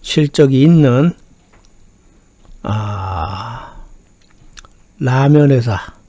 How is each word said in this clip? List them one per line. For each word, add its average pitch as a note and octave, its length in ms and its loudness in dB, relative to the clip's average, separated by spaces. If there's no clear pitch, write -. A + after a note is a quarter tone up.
실적이 C#3+ 580 0
있는, D3+ 500 4
아, G2 1200 -8
라면 C#3+ 520 2
회사 A#2+ 440 -2